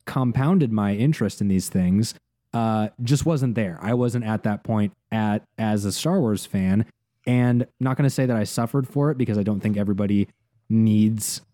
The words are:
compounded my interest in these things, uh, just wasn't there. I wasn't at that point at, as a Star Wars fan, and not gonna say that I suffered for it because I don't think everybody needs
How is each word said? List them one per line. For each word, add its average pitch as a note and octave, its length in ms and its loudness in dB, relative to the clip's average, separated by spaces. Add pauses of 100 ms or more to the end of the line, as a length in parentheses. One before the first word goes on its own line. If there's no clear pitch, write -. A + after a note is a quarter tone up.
compounded C3+ 680 2
my G2+ 220 0
interest A#2+ 460 0
in G2+ 60 0
these F#2+ 220 0
things, F#2+ 460 0 (380)
uh, A2 360 0 (140)
just C3+ 220 0
wasn't C3+ 300 0
there. F#2+ 260 -4
I A2 120 -2
wasn't B2 320 0
at A2 180 -2
that G#2 200 -2
point G#2 280 0 (200)
at, G#2+ 320 0 (160)
as G#2+ 260 0
a G2 60 0
Star F3+ 280 -2
Wars G#2+ 260 -2
fan, F#2+ 400 0 (420)
and B2 400 2 (120)
not C3 180 -2
gonna C#3 120 2
say C3 160 0
that B2 100 0
I G#2+ 100 0
suffered B2 420 -2
for C#3+ 240 0
it C3 60 -4
because G#2+ 200 0
I G2+ 60 0
don't G#2 180 0
think G#2+ 160 0
everybody G2+ 500 0 (420)
needs A2 720 2 (120)